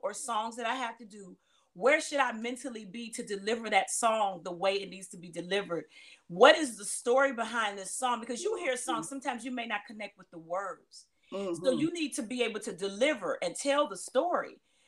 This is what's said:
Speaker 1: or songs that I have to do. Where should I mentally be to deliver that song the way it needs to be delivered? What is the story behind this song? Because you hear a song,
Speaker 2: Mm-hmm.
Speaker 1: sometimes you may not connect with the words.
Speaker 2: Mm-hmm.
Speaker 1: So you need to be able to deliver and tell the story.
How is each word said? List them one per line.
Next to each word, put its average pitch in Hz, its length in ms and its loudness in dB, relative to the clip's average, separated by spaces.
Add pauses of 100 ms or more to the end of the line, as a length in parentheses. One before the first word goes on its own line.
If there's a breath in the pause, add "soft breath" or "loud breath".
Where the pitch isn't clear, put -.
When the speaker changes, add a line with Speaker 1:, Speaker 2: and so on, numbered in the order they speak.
Speaker 1:
or 202 100 -2
songs 226 440 -4
that 233 100 -4
I 240 80 0
have 233 240 -6
to 240 80 -18
do. 190 320 -18 (340)
Where 277 300 4
should 294 180 0
I 247 120 2
mentally 233 520 -8
be 226 280 -10
to 233 120 -8
deliver 208 460 -2
that 190 200 4
song 208 540 2
the 180 80 -6
way 190 220 0
it 190 160 -6
needs 190 180 -14
to - 80 -16
be 175 140 -16
delivered? 175 540 -2 (440 soft breath)
What 254 300 10
is 247 180 -4
the 208 80 -12
story 269 480 2
behind 220 460 -2
this 185 160 -8
song? 240 260 0
Because 240 220 -6
you 427 200 -2
hear 262 120 0
a - 20 -4
song, 247 200 -4
Speaker 2:
Mm-hmm. 190 80 -4
Speaker 1:
sometimes 262 380 -6
you 254 100 -6
may 240 140 -6
not 220 200 -4
connect 214 320 -12
with 185 120 -20
the 175 80 -16
words. 175 680 -8 (260)
Speaker 2:
Mm-hmm. 180 320 -4
Speaker 1:
So 262 60 4
you 285 240 2
need 311 220 -2
to 277 60 -2
be 240 200 -2
able 214 180 -2
to 202 140 -6
deliver 196 680 0
and 202 140 -2
tell 285 320 2
the 196 80 -10
story. 294 640 0 (280)